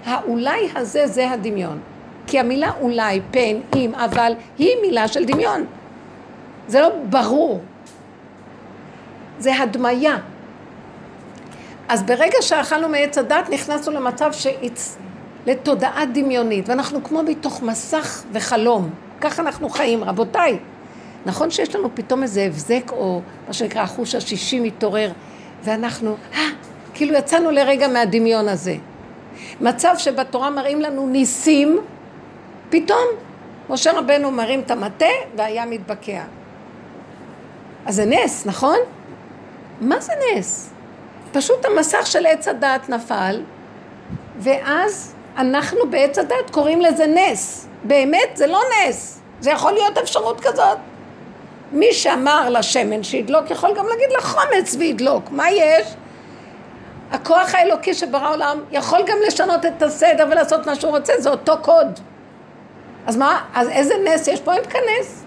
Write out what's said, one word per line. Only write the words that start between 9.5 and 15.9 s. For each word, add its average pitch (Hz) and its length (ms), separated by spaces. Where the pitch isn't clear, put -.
הדמיה. 247 540
אז 233 140
ברגע 247 380
שאכלנו 311 480
מעץ 294 300
הדת, 208 320
נכנסנו 294 420
למצב 285 400
שהצ-, 262 680
לתודעה 262 680